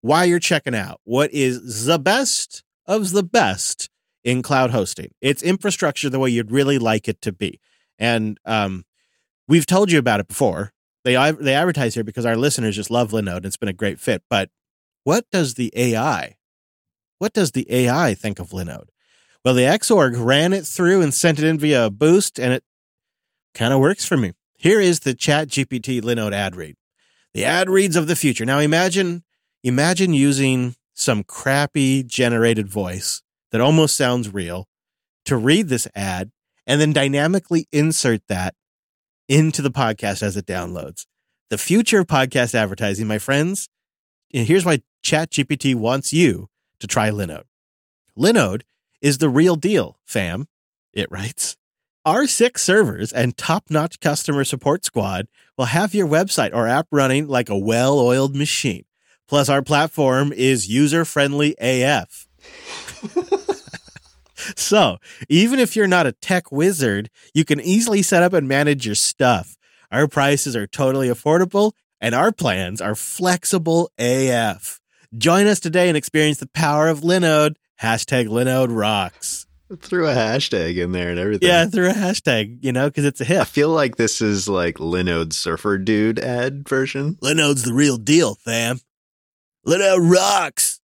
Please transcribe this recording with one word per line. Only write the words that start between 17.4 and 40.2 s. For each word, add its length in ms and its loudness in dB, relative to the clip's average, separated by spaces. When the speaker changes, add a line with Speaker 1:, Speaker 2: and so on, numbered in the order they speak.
Speaker 1:
the 180 -4
A 200 2
I 260 2
think 240 -8
of 100 -14
Linode? 400 -10
Well, 100 2
the 100 4
Xorg 540 2
ran 360 2
it 120 -4
through 360 2
and 120 0
sent 260 2
it 60 0
in 140 2
via 260 2
a 60 0
boost, 480 2
and 140 0
it 100 -4
kinda 240 0
works 280 2
for 120 0
me. 160 -2
Here 260 4
is 200 2
the 120 -2
Chat 340 0
G 160 -4
P 160 -6
T 220 -4
Linode 320 -2
ad 220 -4
read. 200 -14
The 100 -4
ad 240 0
reads 260 2
of 120 0
the 80 0
future. 300 -2
Now 140 2
imagine, 640 0
imagine 500 2
using 600 2
some 300 -2
crappy 800 -2
generated 640 0
voice 540 -6
that 100 0
almost 340 4
sounds 380 -2
real 340 -8
to 140 -2
read 320 2
this 260 -2
ad 360 -6
and 140 2
then 100 2
dynamically 800 0
insert 560 0
that 260 -4
into 320 2
the 100 -2
podcast 500 -4